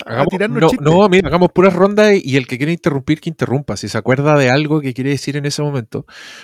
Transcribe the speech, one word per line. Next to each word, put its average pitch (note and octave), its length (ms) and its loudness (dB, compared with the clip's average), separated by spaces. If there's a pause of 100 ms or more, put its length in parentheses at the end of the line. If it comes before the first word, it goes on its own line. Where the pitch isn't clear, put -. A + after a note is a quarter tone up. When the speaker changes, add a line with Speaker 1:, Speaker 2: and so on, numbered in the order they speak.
Speaker 1:
Hagamos, B2+ 260 -2
Speaker 2:
tirarnos G3 300 -4
Speaker 1:
no, D#3+ 80 4
Speaker 2:
chistes. - 160 0
Speaker 1:
no, F3+ 240 4
mira, F#3 200 2
hagamos E3+ 240 2
puras F3+ 220 4
rondas G#3 380 2
y, G3 120 2
y C3 120 -2
el B2+ 120 -2
que B2+ 80 -6
quiera D3 160 -4
interrumpir, D3+ 480 -2
que F3 100 -8
interrumpa. B2 460 -4
Si G#2+ 120 -10
se A2+ 100 -6
acuerda C#3+ 380 2
de C3 140 2
algo D3+ 300 0
que C3+ 140 -6
quiere C3 160 -4
decir C#3 260 -6
en C#3+ 100 -6
ese D3 160 -6
momento. C#3 440 -6 (380)